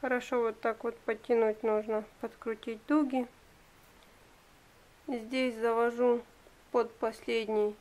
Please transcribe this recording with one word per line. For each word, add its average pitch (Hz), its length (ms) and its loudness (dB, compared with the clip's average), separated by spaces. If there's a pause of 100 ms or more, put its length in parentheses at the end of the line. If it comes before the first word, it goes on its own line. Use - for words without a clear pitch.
Хорошо 247 420 -2
вот 226 180 -2
так 226 220 -2
вот 233 160 -4
подтянуть 220 640 0
нужно, 214 420 0 (160)
подкрутить 226 680 -8
дуги. 262 420 2 (1800)
Здесь 247 480 -2
завожу 233 680 2 (500)
под 233 240 2
последний 220 840 0